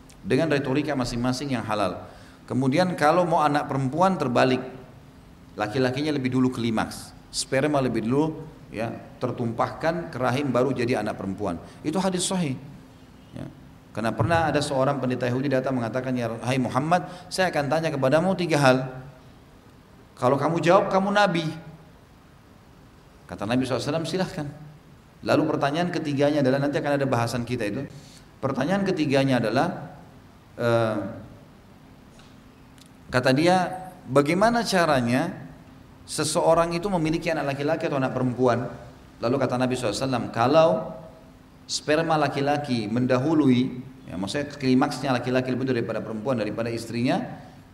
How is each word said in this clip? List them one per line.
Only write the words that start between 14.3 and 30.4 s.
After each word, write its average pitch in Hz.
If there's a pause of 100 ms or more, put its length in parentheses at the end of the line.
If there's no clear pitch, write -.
ada 147
seorang 139
pendeta 123
Yahudi 131
datang 131
mengatakan, 123
"Ya, 120 (160)
hai 127
Muhammad, 139 (240)
saya 185
akan 143
tanya 156
kepadamu 156
tiga 165
hal. 135 (1300)
Kalau 131
kamu 147
jawab, 180
kamu 196
nabi." 170 (1800)
Kata 87
Nabi 127
sallallahu 123
alaihi 127
wasallam, 165
"Silahkan." 170 (760)
Lalu 131
pertanyaan 151
ketiganya 143
adalah, 131
nanti 143
akan 147
ada 139
bahasan 117
kita 117
itu. 131 (560)
Pertanyaan 151
ketiganya 135
adalah, 127 (640)